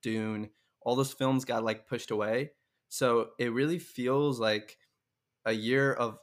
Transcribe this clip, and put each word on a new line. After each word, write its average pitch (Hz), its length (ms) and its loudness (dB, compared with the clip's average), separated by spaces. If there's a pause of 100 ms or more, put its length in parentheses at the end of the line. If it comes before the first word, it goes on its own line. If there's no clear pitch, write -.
Dune, 107 480 -4 (320)
all 120 140 2
those 135 160 0
films 131 320 0
got, 117 200 -2
like, 110 240 -4
pushed - 220 -6
away. 113 420 -2 (360)
So 117 500 2
it 120 140 0
really 151 260 0
feels 131 640 0
like 107 360 0 (680)
a 113 80 2
year 127 400 2
of 117 300 -2